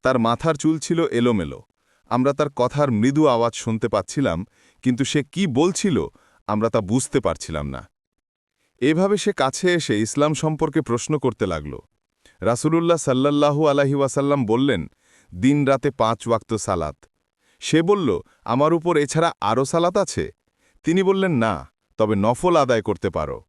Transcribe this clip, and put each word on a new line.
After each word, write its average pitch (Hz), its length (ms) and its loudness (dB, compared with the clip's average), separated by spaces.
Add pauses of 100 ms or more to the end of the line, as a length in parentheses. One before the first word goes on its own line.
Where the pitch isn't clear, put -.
তার 131 160 2
মাথার 120 360 0
চুল 160 240 0
ছিল 165 260 -2
এলোমেলো। 104 540 0 (520)
আমরা 127 220 2
তার 147 160 -2
কথার 139 420 0
মৃদু 131 360 2
আওয়াজ 117 260 2
শুনতে 113 340 -4
পাচ্ছিলাম, 98 520 -2 (440)
কিন্তু 127 200 0
সে 151 200 -2
কি 180 240 -4
বলছিল, 156 500 0 (500)
আমরা 107 220 -2
তা 113 120 0
বুঝতে 127 380 -2
পারছিলাম 80 480 -4
না। 65 140 -10 (1000)
এভাবে 175 360 2
সে 202 160 -2
কাছে - 400 -2
এসে 151 280 0
ইসলাম 147 320 0
সম্পর্কে 156 480 -2
প্রশ্ন 120 360 -4
করতে 120 300 -2
লাগল। 73 260 -6 (680)
রাসূলুল্লাহ 160 560 0
সাল্লাল্লাহু 143 720 0
আলাইহি 143 280 2
ওয়াসাল্লাম 139 500 0
বললেন, 117 360 0 (500)
"দিন 127 340 2
রাতে 139 260 2
পাঁচ 113 360 0
ওয়াক্ত 113 260 0
সালাত।" 87 440 -4 (640)
সে - 200 2
বলল, 180 280 2 (360)
"আমার 139 280 2
উপর 170 240 0
এছাড়া 151 320 0 (120)
আরও 113 240 0
সালাত 175 320 0
আছে?" 127 280 -2 (600)
তিনি 175 180 2
বললেন, 190 280 2
"না, 113 220 2 (460)
তবে 107 160 2
নফল 123 420 2
আদায় 123 240 2
করতে 98 280 -4
পারো।" 73 280 -6 (120)